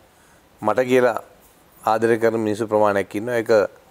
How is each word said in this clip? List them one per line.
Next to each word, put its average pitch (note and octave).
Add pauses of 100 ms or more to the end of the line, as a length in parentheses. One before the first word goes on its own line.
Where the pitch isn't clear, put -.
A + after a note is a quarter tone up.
(600)
මට G#2+
කියලා B2 (680)
ආදරය A2+
කරන A2+
මිනිස්සු G#2+
ප්‍රමාණයක් G#2
ඉන්නවා. A#2
ඒක A2 (400)